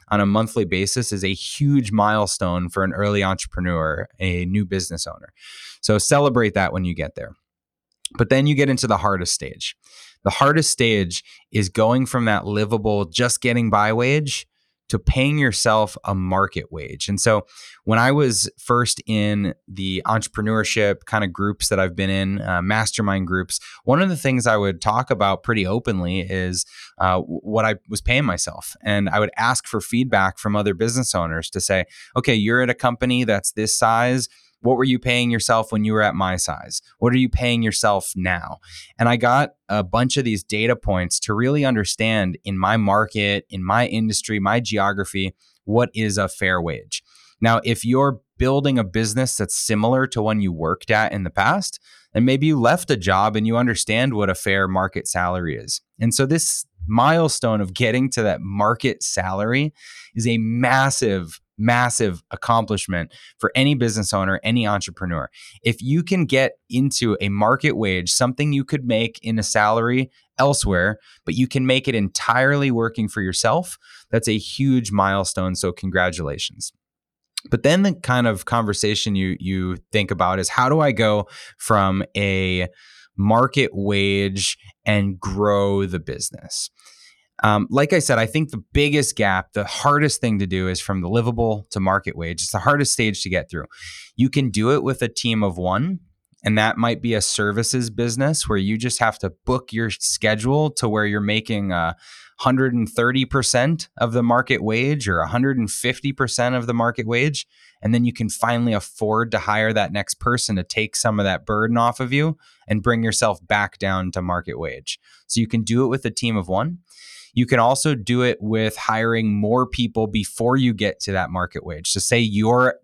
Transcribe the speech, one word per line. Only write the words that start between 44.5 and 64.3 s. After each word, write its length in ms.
geography, 760
what 280
is 240
a 100
fair 320
wage. 440
Now, 240
if 220
you're 360
building 400
a 40
business 520
that's 200
similar 520
to 140
one 200
you 100
worked 380
at 220
in 140
the 40
past, 500
then 120
maybe 220
you 120
left 300
a 80
job 380
and 100
you 120
understand 580
what 160
a 40
fair 320
market 400
salary 500
is. 240
And 120
so 140
this 400
milestone 760
of 140
getting 360
to 120
that 180
market 640
salary 680
is 120
a 120
massive 1000
massive 760
accomplishment 800
for 180
any 200
business 380
owner, 300